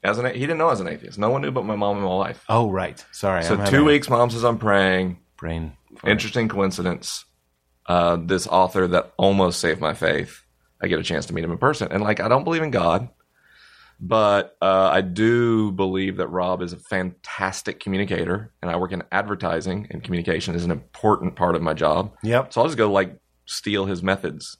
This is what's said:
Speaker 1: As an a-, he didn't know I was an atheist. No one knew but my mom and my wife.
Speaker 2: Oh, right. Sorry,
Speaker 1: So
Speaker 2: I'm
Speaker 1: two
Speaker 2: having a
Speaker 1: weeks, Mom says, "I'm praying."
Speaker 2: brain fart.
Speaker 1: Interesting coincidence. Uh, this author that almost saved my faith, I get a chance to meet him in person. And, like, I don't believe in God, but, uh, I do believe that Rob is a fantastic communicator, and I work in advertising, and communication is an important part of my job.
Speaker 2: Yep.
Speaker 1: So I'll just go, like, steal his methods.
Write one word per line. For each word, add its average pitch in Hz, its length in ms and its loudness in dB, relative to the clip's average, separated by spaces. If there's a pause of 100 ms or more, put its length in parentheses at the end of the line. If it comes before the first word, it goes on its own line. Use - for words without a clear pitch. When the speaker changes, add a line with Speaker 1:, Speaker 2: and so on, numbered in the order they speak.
Speaker 1:
As 101 140 0
an 123 80 -4
a-, 127 80 -2
he 120 60 -8
didn't 156 180 -2
know 165 120 2
I - 20 2
was 110 80 0
an 90 80 -6
atheist. 80 320 -12
No 104 100 2
one 139 140 0
knew 143 80 -2
but 123 140 -4
my 104 100 -4
mom 101 220 0
and 101 80 -4
my 92 100 0
wife. 92 340 -4
Speaker 2:
Oh, 110 220 2
right. 90 400 -6
Sorry, 92 320 -2
Speaker 1:
So 85 100 0
Speaker 2:
I'm 101 60 0
Speaker 1:
two 101 60 -2
Speaker 2:
having 131 160 4
a - 20 6
Speaker 1:
weeks, 147 260 4
Mom 120 220 4
says, 113 120 -4
"I'm 117 140 2
praying." 95 640 2 (180)
Speaker 2:
brain 82 360 -6 (240)
fart. - 140 -4
Speaker 1:
Interesting 113 360 0
coincidence. 92 760 -4 (600)
Uh, 87 340 4
this 87 280 -2
author 92 400 2
that 87 300 0
almost 98 420 2
saved 82 200 0
my 76 140 -2
faith, 85 480 -2 (400)
I 98 60 -4
get 87 120 0
a 85 40 -6
chance 85 240 -4
to - 80 -10
meet 85 80 -4
him 82 80 -4
in 85 80 -6
person. 139 320 0
And, 98 100 -2
like, 104 180 -2
I 98 80 -2
don't 131 160 2
believe 165 200 -2
in 151 80 -4
God, 95 380 0 (920)
but, 101 640 2
uh, 95 300 4
I 92 100 4
do 110 720 2
believe 95 460 -2
that 92 100 -2
Rob 90 340 -2
is 87 120 -8
a 85 40 -14
fantastic - 1000 -6
communicator, 95 720 -4 (100)
and 87 80 -6
I 85 60 -2
work 90 160 -2
in 92 200 -6
advertising, 92 760 -4
and - 140 -12
communication 87 500 -4
is 87 120 -2
an 87 60 0
important - 680 0
part 87 180 2
of - 60 0
my 82 120 0
job. 80 380 0 (120)
Speaker 2:
Yep. 120 300 0
Speaker 1:
So 117 80 2
I'll 143 60 4
just 156 100 -4
go, 107 140 4
like, 95 260 0 (280)
steal 101 400 -4
his 92 180 -4
methods. 92 560 -4